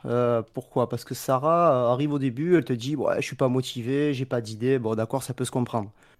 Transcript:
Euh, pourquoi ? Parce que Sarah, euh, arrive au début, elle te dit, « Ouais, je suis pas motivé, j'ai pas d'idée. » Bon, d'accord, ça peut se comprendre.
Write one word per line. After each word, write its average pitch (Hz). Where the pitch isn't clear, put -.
Euh, 120
pourquoi ? 123
Parce 120
que 123
Sarah, 139
euh, 123
arrive 147
au 143
début, 139
elle -
te 131
dit, « 123
Ouais, -
je -
suis 135
pas 135
motivé, 131
j'ai 127
pas 123
d'idée. » 110
Bon, 110
d'accord, 113
ça 120
peut 127
se -
comprendre. 117